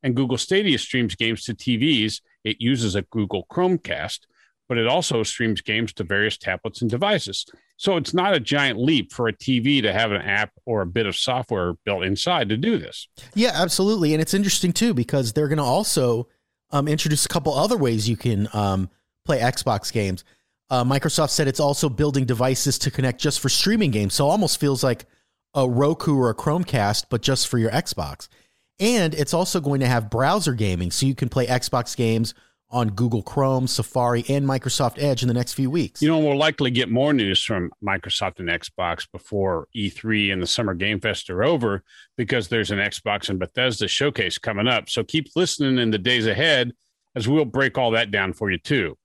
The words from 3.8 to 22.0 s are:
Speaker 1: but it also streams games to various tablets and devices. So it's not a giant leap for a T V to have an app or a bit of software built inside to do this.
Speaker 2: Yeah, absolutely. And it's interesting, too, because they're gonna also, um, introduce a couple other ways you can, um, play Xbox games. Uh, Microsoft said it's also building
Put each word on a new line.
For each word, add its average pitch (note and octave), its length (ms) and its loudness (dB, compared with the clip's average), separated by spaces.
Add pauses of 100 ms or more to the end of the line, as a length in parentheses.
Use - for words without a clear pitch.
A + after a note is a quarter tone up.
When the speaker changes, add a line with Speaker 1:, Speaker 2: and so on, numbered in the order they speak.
Speaker 1:
but B2 100 -2
it A2+ 80 2
also C3 380 0
streams G#2+ 380 -2
games A2 320 -2
to - 100 -6
various G2+ 340 0
tablets - 440 -6
and A#2 100 0
devices. C#3+ 540 -2 (320)
So G3 180 0
it's D#3+ 180 -2
not F3+ 200 2
a D#3+ 80 2
giant C3+ 360 2
leap B2+ 360 2
for A#2 160 0
a G#2 40 -4
T B2+ 260 0
V C3+ 200 2
to G#2+ 140 2
have A2 180 2
an G2 100 0
app G2+ 300 0 (140)
or A2 160 -2
a F#2 40 0
bit G#2 200 0
of F#2+ 100 -2
software A2+ 600 -2 (100)
built G2 180 0
inside G#2+ 460 0
to G#2+ 80 0
do G3+ 200 0
this. - 300 -10 (260)
Speaker 2:
Yeah, A3+ 200 2
absolutely. F#3 580 2
And D#3 100 2
it's D#3+ 120 -2
interesting, F#3+ 400 2
too, C#3+ 200 2
because B2 380 0
they're D3+ 160 0
gonna D3+ 160 0
also, B2 640 0 (440)
um, C#3+ 180 0
introduce D3+ 340 0
a - 60 -4
couple D3+ 240 -2
other G3+ 240 2
ways A#2 320 0
you A2+ 80 0
can, G#2+ 340 0
um, G2 380 0 (340)
play C#3 160 0
Xbox A#2+ 500 -2
games. G2 360 -2 (440)
Uh, B2 140 2
Microsoft C#3 460 0
said D3+ 180 2
it's C3+ 140 0
also C#3+ 260 2
building C3+ 380 0